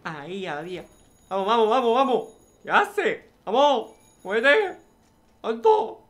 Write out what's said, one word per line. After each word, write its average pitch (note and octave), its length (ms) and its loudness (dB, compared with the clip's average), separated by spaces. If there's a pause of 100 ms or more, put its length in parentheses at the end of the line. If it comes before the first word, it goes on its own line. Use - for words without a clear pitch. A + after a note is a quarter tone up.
Ahí E3+ 420 -12
había. E3 380 -10 (440)
Vamos, F#3+ 180 -4
vamos, A3 220 2
vamos, A#3 260 2
vamos. C4 340 0 (340)
¿Qué C#3+ 80 -12
hace? C4 600 0 (140)
Vamos, B3+ 460 2 (320)
muévete. C#4 560 0 (640)
Alto. G#4+ 680 0